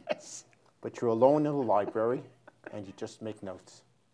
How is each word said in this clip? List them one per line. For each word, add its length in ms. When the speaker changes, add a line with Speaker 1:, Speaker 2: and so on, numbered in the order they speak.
Speaker 1:
<laughs> 60
Yes. 340
Speaker 2:
But 200
you're 100
alone 360
in 60
the 60
library 640
and 140
you 100
just 240
make 220
notes. 400